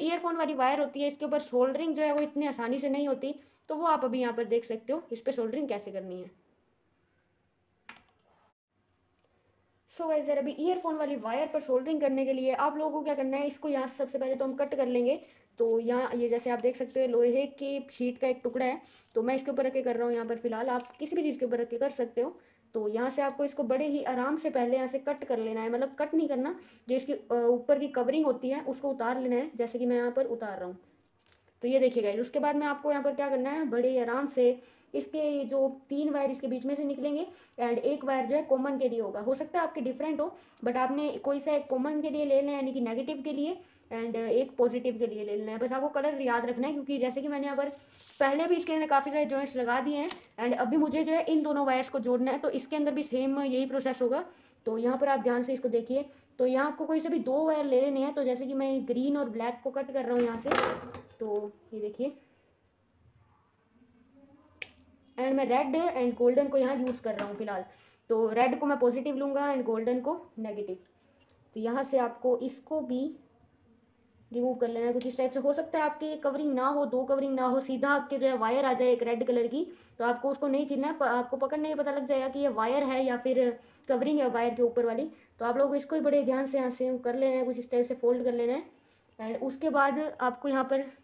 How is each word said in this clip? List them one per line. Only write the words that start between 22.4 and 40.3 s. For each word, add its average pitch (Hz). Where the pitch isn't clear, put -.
तो 214
यहाँ 233
से 277
आपको 277
इसको 285
बड़े 262
ही 285
आराम 254
से 311
पहले 247
यहाँ 262
से 262
cut 285
कर 240
लेना 220
है, 226
मतलब 262
cut 302
नहीं 320
करना, 277
जो 247
इसकी, 262
अ, -
ऊपर 240
की 285
covering 269
होती 254
है 285
उसको 269
उतार 247
लेना 247
है, 285
जैसे 233
कि 247
मैं 247
यहाँ 240
पर 262
उतार 226
रहा 180
हूँ। 185
तो 240
ये 262
देखिए 240
guys, 202
उसके 247
बाद 294
में 294
आपको 285
यहाँ 285
पर 285
क्या 285
करना 262
है, 311
बड़े 240
ही 262
आराम 240
से 247
इसके 294
जो 269
तीन 294
wire 277
इसके 262
बीच 247
में 285
से 294
निकलेंगे 285
and 233
एक 285
wire 262
जो 262
है 311
common 269
के 262
लिए 226
होगा। 208
हो 240
सकता 311
है 330
आपके 320
different 285
हो, 339